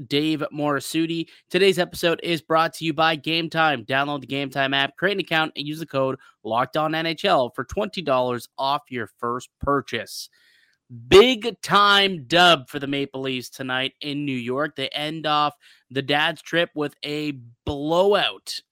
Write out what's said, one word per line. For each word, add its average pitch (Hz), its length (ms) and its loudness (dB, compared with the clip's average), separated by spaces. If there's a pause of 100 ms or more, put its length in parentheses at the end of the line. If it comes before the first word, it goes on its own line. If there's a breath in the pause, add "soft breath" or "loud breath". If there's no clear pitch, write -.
Dave 151 340 0 (100)
Morisuti. 156 760 -4 (220 loud breath)
Today's 185 280 4
episode 170 460 0
is 165 180 -2
brought 160 320 2
to 160 100 -10
you 160 80 0
by 160 220 2
Game 160 340 -4
Time. 151 360 0
Download 139 360 0
the 123 60 -14
Game 135 240 -6
Time 139 240 0
app, 139 220 0
create 190 160 0
an 196 80 -4
account, 160 340 0
and 143 140 -10
use 151 100 -8
the 165 80 -8
code 135 320 -2 (240 soft breath)
Locked 117 340 -2
On 156 200 0
N 165 100 -2
H 165 180 -4
L 147 260 2
for - 120 -8
twenty 196 400 -6
dollars 127 460 -2 (100)
off 139 320 -2
your 120 160 -8
first 120 420 -8 (120)
purchase. 123 680 -4 (800 soft breath)
Big 220 540 6
time 196 680 4
dub 165 400 6
for 147 100 -10
the 139 80 -6
Maple 139 340 -4
Leafs 131 300 -6
tonight 131 500 -4
in 147 240 -6
New 135 120 -4
York. 127 400 -4
They 135 140 -6
end 151 360 -6
off 147 300 0 (340 soft breath)
the 131 100 -4
dad's 147 420 0
trip 165 340 0
with 147 180 -4 (100)
a 147 280 -6 (320)
blowout 151 960 0 (100)